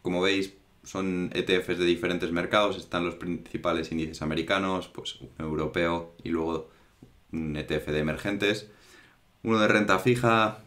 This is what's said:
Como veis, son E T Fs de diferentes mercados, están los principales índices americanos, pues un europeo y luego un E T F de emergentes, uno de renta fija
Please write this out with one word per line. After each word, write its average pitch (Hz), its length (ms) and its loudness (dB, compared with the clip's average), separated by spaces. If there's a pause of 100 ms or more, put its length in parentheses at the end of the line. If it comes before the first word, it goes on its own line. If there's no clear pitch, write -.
Como 90 220 -2
veis, 98 320 0 (280)
son 90 520 -2
E 90 80 0
T 90 180 4
Fs 87 180 -4
de 90 60 2
diferentes 87 480 2
mercados, 95 440 2
están 87 280 -4
los 85 120 -4
principales 82 760 -4
índices 80 300 -4
americanos, 90 680 -2
pues - 320 -12
un - 180 -16
europeo 82 840 -2
y 85 80 -6
luego 82 400 -2 (640)
un 80 240 -4
E 76 80 -4
T 78 120 -2
F 76 160 -4
de 76 60 2
emergentes, 101 720 -2 (720)
uno 113 160 2
de 107 100 4
renta 107 300 4
fija 113 680 4